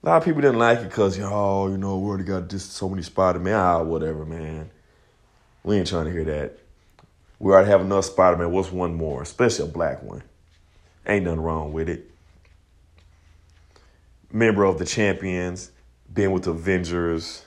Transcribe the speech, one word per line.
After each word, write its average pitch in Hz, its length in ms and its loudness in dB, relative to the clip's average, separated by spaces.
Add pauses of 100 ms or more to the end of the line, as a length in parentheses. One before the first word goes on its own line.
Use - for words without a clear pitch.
A - 20 -8
lot 165 120 4
of 156 60 4
people 156 180 2
didn't 131 160 6
like 117 220 6
it 98 100 -10
'cause, 98 300 2
"Oh, 98 480 0
you 95 100 -2
know, 98 200 -4
we 98 100 -4
already 98 160 -4
got 90 240 -4
this, 95 160 -10
so - 240 -8
many 95 140 -4
Spider-Man." 92 520 0
Ah, 87 300 2
whatever, 80 420 -4
man. 78 460 -10 (920)
We 104 120 0
ain't 90 120 0
trying 82 180 -2
to 80 60 -4
hear 85 120 -4
that. 76 360 -6 (800)
We 95 120 2
already 98 200 8
have 95 100 6
enough 95 240 0
Spider-Man. 85 480 2
What's 92 180 -2
one 87 240 -4
more? 76 260 -6
Especially 104 440 -2
a - 20 -8
black 78 340 -6
one. - 220 -14 (840)
Ain't 101 200 0
nothing 82 160 -2
wrong 80 320 -4
with 80 160 -4
it. - 200 -10 (2250)
Member 107 320 4
of 95 140 4
the 90 80 -4
Champions, 92 880 -4 (420)
been 98 180 0
with 90 120 -2
the 90 80 -2
Avengers. 85 960 -4